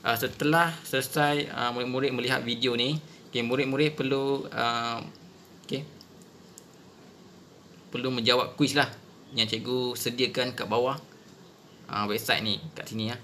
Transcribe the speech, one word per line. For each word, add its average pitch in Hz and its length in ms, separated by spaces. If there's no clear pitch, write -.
uh, 117 80
setelah 156 560
selesai, 147 640
uh, 120 240
murid-murid 127 400
melihat 123 320
video 120 320
ni, 147 240
okey, 120 100
murid-murid 135 560
perlu, 135 480
uh, 117 560
okey, 143 160
perlu 127 240
menjawab 123 400
kuis 139 240
lah 131 80
yang 113 160
cikgu 123 480
sediakan 123 560
kat 107 160
bawah, 127 320
uh, 104 160
website 107 400
ni, 98 160
kat - 80
sini 110 240
ya. 120 140